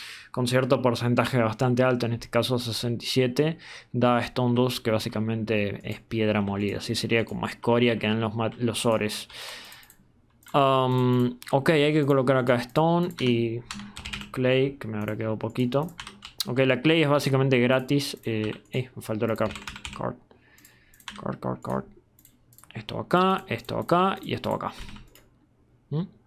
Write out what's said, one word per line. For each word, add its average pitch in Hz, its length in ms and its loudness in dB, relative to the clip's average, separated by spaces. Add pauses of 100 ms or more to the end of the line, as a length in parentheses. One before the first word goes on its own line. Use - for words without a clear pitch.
(320)
con 127 160 0
cierto 127 340 2
porcentaje 120 560 2
bastante 120 460 2
alto, 123 220 2
en 113 80 -2
este - 140 -8
caso 120 300 0
sesenta 117 460 -4
y - 20 -12
siete, 147 520 0 (340)
da 123 260 4
stone 120 380 0
dust, 123 280 0
que 113 60 0
básicamente 110 1000 -2
es - 120 -8
piedra 107 400 0
molida. 101 380 -2
Así 113 180 -6
sería 113 280 2
como 113 220 -6
escoria 117 540 2
que 107 80 -2
dan 107 120 0
los 110 140 -2
ma-, 113 240 -2
los 117 260 -2
ores. 107 440 0 (1200)
Um, 127 840 4 (120)
ok, 139 200 2
hay 151 220 4
que 151 140 2
colocar 135 300 4
acá 123 200 2
stone 165 520 2 (100)
y 120 420 0 (720)
clay, 131 460 2
que - 100 -12
me 110 120 -6
habrá 107 180 -4
quedado 110 200 -2
poquito. 123 520 -2 (580)
Ok, 127 140 0
la 131 200 4
clay 160 220 4
es 143 60 2
básicamente 135 500 4
gratis. 127 680 2
Eh, 107 280 -2 (180)
eh, 127 240 -4
me - 80 -14
faltó 110 240 -4
la 110 80 0
card. 107 180 -2 (440)
Card. 123 180 -6 (1040)
Card, - 200 -8
card, - 200 -6
card. 65 240 -4 (880)
Esto 113 280 -10
acá, 185 480 0
esto - 300 -6
acá 175 440 0
y - 120 -6
esto 104 200 -4
acá. 101 180 -6 (1160)
¿Mm? 151 120 -2 (240)